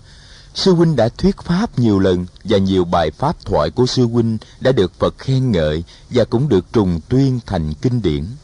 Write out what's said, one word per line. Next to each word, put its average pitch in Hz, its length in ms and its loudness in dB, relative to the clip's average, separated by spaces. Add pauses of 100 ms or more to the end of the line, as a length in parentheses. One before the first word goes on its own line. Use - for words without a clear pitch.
(560)
Sư 190 180 2
huynh 165 220 2
đã 113 140 2
thuyết - 320 -2
pháp 180 380 -2
nhiều 107 200 4
lần 92 260 2 (180)
và 101 140 0
nhiều 95 280 2
bài 85 260 0
pháp - 340 -4
thoại 78 240 0
của 123 160 0
sư 123 220 0
huynh 113 300 0 (220)
đã 127 120 0
được 104 280 0
Phật - 180 -2
khen 131 340 -2
ngợi 80 320 0 (260)
và 117 140 2
cũng 131 260 -2
được 95 240 2
trùng 90 260 0 (100)
tuyên 127 360 2
thành 80 280 -4
kinh 120 280 -2
điển. 76 240 -2 (180)